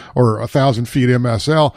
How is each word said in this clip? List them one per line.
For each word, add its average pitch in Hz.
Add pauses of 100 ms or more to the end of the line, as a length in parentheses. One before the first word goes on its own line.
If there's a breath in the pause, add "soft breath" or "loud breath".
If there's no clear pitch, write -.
(160)
or 113
a 113
thousand 131
feet 123
M 123
S 117
L, 151